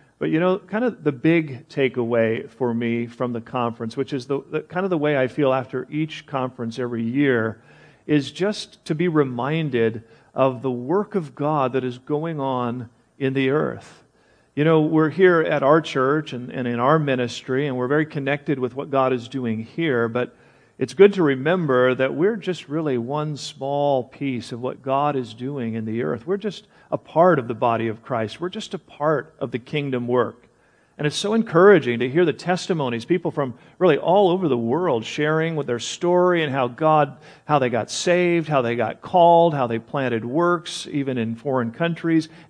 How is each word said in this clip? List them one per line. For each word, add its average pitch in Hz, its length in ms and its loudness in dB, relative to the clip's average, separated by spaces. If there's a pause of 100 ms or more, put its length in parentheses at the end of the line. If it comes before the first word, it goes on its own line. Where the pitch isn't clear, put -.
(180)
But, 151 120 -4
you 160 100 0
know, 185 180 2
kind 220 280 -4
of - 180 -6
the 151 80 0
big 147 560 -2
takeaway 117 840 0
for 120 240 -4
me 117 340 -2
from 123 260 -6
the 117 80 -8
conference, 117 560 -6
which 135 160 -6
is 123 140 -6
the, 139 120 -4 (100)
the 156 120 -6
kind 180 240 -6
of 196 40 -2
the 180 80 0
way 147 200 0
I 131 100 2
feel 135 240 0
after 127 400 -4
each 151 360 -6
conference 127 520 -6
every 120 240 -4
year, 120 580 0 (460)
is 143 240 0
just - 540 -6
to 170 100 -4
be 175 140 0
reminded 127 920 0 (320)
of 131 280 0
the 131 80 -2
work 135 420 -4
of 151 220 -6
God 143 380 -2
that 131 100 -2
is 123 160 -6
going 151 400 -6
on 123 500 -4 (300)
in 135 140 -2
the 135 180 0
earth. 135 520 -4 (520)
You 143 80 0
know, 160 180 4
we're 156 300 2
here 180 300 6
at 156 200 0
our 147 180 6
church 151 540 -2
and, 123 160 -10
and 123 180 -6
in 120 120 -2
our 139 180 4
ministry, 131 680 -2
and 127 100 -4
we're 123 100 -2
very 151 200 0
connected 143 500 -4
with 120 180 -4
what 151 140 -8
God 131 240 2
is 117 140 -4
doing 117 360 -4
here, 123 440 -2
but 123 280 -4 (440)
it's 131 160 -6
good 196 180 8
to 190 100 2
remember 135 720 2
that 131 220 0
we're 190 200 0
just 185 320 -8
really 147 300 -2
one 147 400 -4
small 139 680 -2
piece 131 460 -8
of 117 80 -10
what 127 220 -8
God 143 340 0
is 113 200 -6
doing 120 400 -6
in 110 100 -6
the 110 160 -4
earth. 131 240 -4
We're 185 120 -2
just 202 280 -10 (240)
a - 80 -4
part 170 400 4
of 120 100 -4
the 123 60 -4
body 113 340 0
of 110 140 -6
Christ. 113 400 -6
We're 175 80 -6
just 214 240 -14
a 185 60 -8
part - 580 -4
of 127 140 -6
the 123 80 -4
kingdom 131 480 -4
work. 120 400 0 (480)
And 151 120 -2
it's 143 100 -4
so 202 160 -2
encouraging 175 640 6
to 127 100 0
hear 156 140 2
the 156 100 2
testimonies, 147 680 -4
people 175 280 -2
from 131 240 -4 (240)
really 170 180 4
all 185 320 4
over 180 180 0
the 131 80 2
world 120 480 0
sharing 160 520 -2
with 143 100 -4
their 120 140 -4
story 175 640 2
and 143 100 -2
how 135 140 0
God, 147 500 2 (280)
how 147 120 2
they 127 140 2
got 117 180 -2
saved, 175 580 0
how 147 140 2
they 120 140 0
got 113 260 -4
called, 170 540 6
how 135 100 0
they 113 140 -2
planted 117 440 -4
works, 165 680 -2
even 135 260 -4
in 113 180 -4
foreign 123 360 -2
countries, 165 580 -2 (200)